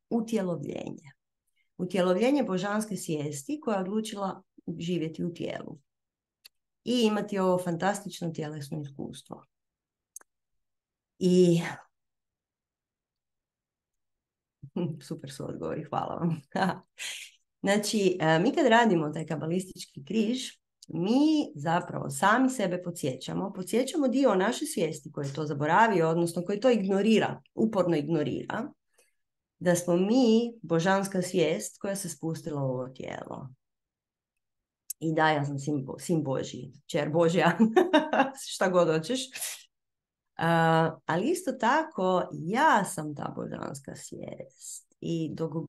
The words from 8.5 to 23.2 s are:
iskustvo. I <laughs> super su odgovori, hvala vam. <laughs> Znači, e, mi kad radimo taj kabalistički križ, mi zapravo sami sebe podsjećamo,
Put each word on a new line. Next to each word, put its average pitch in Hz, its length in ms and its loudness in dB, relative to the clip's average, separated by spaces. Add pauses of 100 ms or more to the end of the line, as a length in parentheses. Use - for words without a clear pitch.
iskustvo. - 640 -14 (1800)
I 180 400 6 (3250)
<laughs> 175 340 -6
super 156 220 -12
su - 180 -10
odgovori, - 360 -8
hvala - 300 -4
vam. 165 260 -2 (140)
<laughs> 185 280 -2 (800)
Znači, 202 580 2
e, 160 180 4
mi 220 160 2
kad 330 120 4
radimo 214 440 6
taj 156 160 -8
kabalistički 160 800 -6
križ, 220 340 0 (500)
mi 269 640 2
zapravo 156 560 -2
sami 240 400 4
sebe 180 320 -2
podsjećamo, 170 720 -6